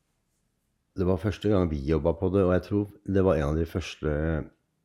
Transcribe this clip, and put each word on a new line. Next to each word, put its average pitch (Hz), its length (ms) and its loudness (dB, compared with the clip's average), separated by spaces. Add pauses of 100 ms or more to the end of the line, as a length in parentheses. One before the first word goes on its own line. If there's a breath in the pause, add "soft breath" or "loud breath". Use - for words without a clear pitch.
(960)
det 90 120 0
var 92 100 2
første 101 320 -2
gang 92 180 4
vi 76 200 -4
jobbet 80 320 2
på 95 100 0
det, 95 140 2
og 90 100 4
jeg 87 140 0
tror 101 180 -2 (200)
det 98 180 2
var 85 160 4
en 73 80 0
av 76 100 0
de 82 80 0
første, 76 460 -6 (720)